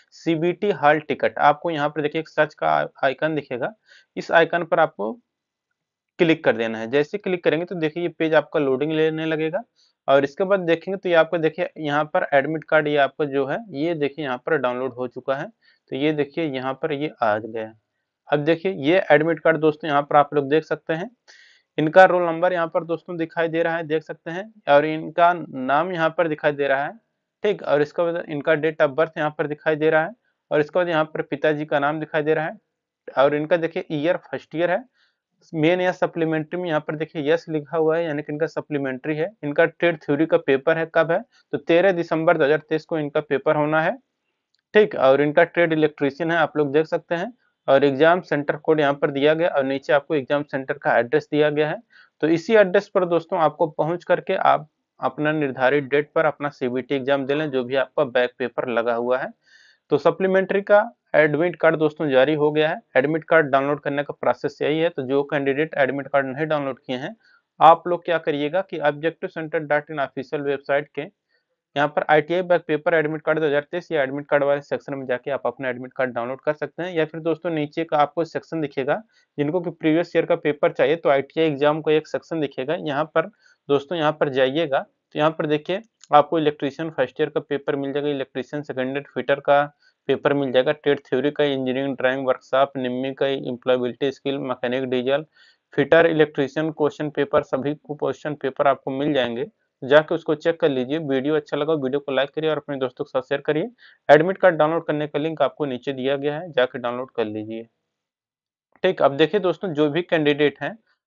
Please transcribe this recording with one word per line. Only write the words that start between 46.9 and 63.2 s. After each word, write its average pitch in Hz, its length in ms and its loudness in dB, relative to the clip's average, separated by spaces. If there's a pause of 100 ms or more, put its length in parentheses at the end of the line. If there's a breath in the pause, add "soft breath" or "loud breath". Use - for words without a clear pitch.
हैं। 202 180 -6 (340)
और 135 160 6
एग्जाम 151 380 4
सेंटर 147 360 -4
कोड 156 220 0
यहाँ 143 140 2
पर 147 180 -2
दिया 139 220 2
गया 165 160 0
और 139 140 0
नीचे 135 300 -2
आपको 147 220 0
एग्जाम 143 280 -2
सेंटर 139 300 -8
का 131 240 0
एड्रेस 123 340 0
दिया 151 180 2
गया 151 200 0
है। 202 100 -8 (440 soft breath)
तो 151 40 2
इसी 165 280 2
एड्रेस 196 340 4
पर 180 160 0
दोस्तों 170 340 0
आपको 156 300 2
पहुँच 160 340 -4
करके 180 320 0
आप 143 320 2 (320)
अपना 151 320 -2
निर्धारित 139 540 0
डेट 143 300 -2
पर 160 100 2
अपना 147 240 -4
सीबीटी 127 460 -4
एग्जाम 135 300 -2
दे 143 100 0
लें, 151 160 -2
जो 131 120 -2
भी 123 120 -4
आपका 135 300 0
बैक 123 340 0
पेपर 123 300 -4
लगा 117 260 0
हुआ 123 220 0
है। 170 140 -8 (600 soft breath)
तो 147 60 4
सप्लीमेंट्री 190 640 0
का 208 220 4 (320)
एडमिट 151 400 2
कार्ड 160 220 2
दोस्तों 151 320 -2
जारी 131 260 4
हो 147 160 2
गया 151 180 0
है। 170 100 -6 (180)
एडमिट 156 260 0